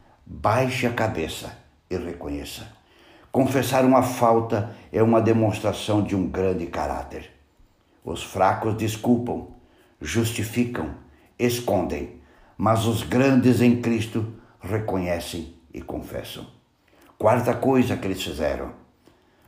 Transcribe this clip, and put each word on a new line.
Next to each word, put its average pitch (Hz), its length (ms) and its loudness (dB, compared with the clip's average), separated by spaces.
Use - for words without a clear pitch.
baixe 123 640 -2
a 117 60 0
cabeça - 680 -6
e 92 80 -4
reconheça. - 680 -10
Confessar 131 540 2
uma 131 180 6
falta 113 720 2
é 101 80 4
uma 113 180 6
demonstração 107 840 2
de 101 120 -2
um 92 120 0
grande 90 400 -2
caráter. 76 640 -8
Os 85 160 -6
fracos 104 540 0
desculpam, 110 720 0
justificam, 107 920 -2
escondem, 101 840 -2
mas 110 300 2
os 113 160 0
grandes 123 600 4
em 120 200 4
Cristo 110 460 -2
reconhecem 90 960 -4
e - 80 -12
confessam. - 640 -10
Quarta 120 360 2
coisa 123 420 2
que 90 120 -6
eles 95 160 -4
fizeram, 71 480 -4